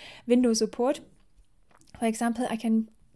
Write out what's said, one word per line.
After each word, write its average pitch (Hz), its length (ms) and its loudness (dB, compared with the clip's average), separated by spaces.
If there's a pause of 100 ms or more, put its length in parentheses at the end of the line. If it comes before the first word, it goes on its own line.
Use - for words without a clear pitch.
(280)
window 247 260 6
support. 240 480 0 (960)
For 226 60 -2
example, 226 440 -2
I - 60 -6
can 220 340 0 (260)